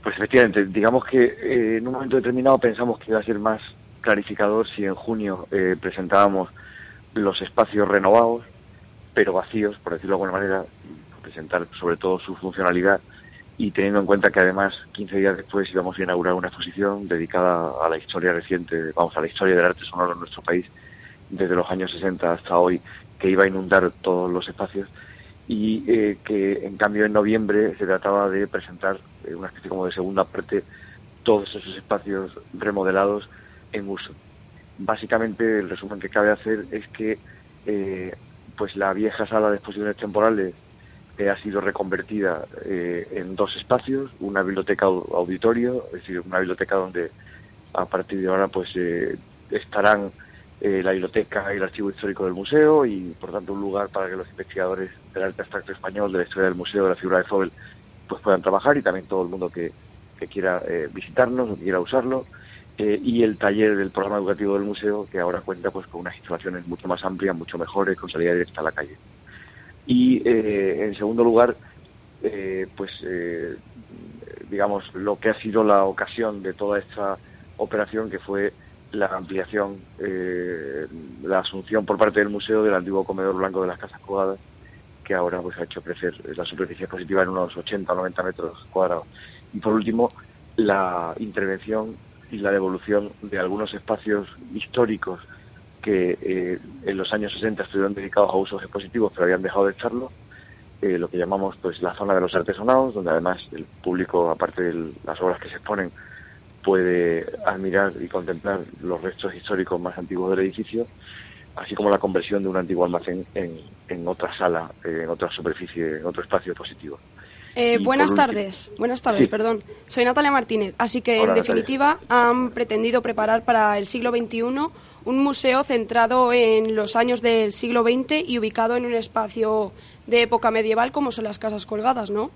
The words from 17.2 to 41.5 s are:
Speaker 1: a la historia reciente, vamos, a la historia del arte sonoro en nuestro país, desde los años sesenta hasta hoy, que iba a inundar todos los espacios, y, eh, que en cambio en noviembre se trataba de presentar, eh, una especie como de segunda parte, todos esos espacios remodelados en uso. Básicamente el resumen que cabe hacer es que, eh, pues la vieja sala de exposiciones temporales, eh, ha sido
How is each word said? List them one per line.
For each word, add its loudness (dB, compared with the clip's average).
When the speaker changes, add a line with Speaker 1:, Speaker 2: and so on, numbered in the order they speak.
Speaker 1:
a 4
la -2
historia -2
reciente, -2
vamos, 0
a 0
la -2
historia 2
del 6
arte 0
sonoro -2
en -12
nuestro -14
país, -2
desde 0
los 0
años -4
sesenta -2
hasta 0
hoy, 6
que 2
iba 6
a 6
inundar 4
todos 0
los -4
espacios, -6
y, 0
eh, 2
que 0
en -8
cambio 2
en 2
noviembre 4
se -4
trataba 2
de 0
presentar, -6
eh, -10
una -12
especie -16
como -4
de -4
segunda 0
parte, -4
todos 2
esos -12
espacios -4
remodelados 0
en -6
uso. -10
Básicamente 0
el -4
resumen -10
que -10
cabe 4
hacer -2
es -8
que, -4
eh, -4
pues -4
la 2
vieja 0
sala 2
de 2
exposiciones -6
temporales, 2
eh, 2
ha 2
sido -2